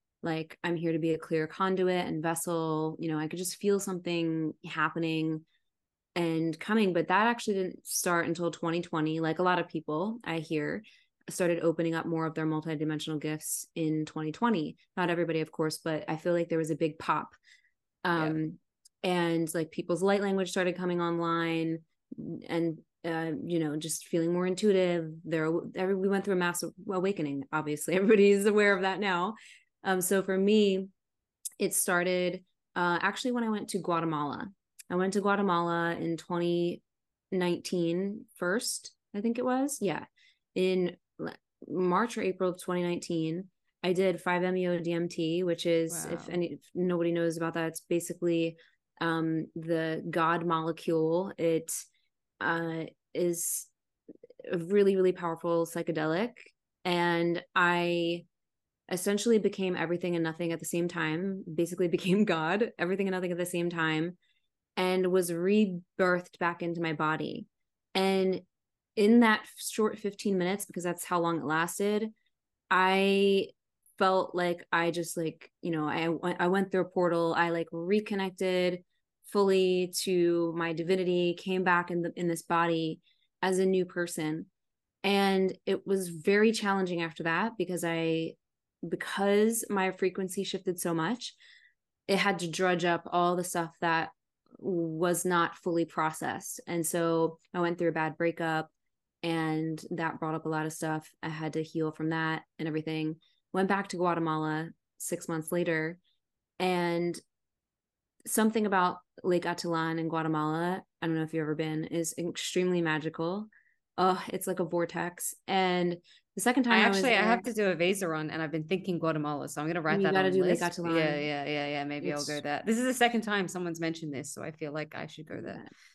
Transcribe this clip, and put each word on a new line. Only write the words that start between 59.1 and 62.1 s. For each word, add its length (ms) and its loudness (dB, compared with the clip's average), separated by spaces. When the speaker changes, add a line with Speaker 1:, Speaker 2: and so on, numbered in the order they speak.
Speaker 1:
became 360 0
everything 420 -2
and 60 0
nothing 300 -2
at 80 -4
the 60 -10
same 200 0
time, 640 -2
basically 360 0
<laughs> 80 2
became 280 4